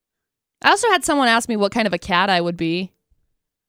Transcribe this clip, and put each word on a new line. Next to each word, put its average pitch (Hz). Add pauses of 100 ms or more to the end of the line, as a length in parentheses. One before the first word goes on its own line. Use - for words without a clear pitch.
(600)
I -
also 415
had 349
someone 285
ask 226
me 226
what 202
kind 226
of 185
a 175
cat 185
I 180
would 175
be. 170 (760)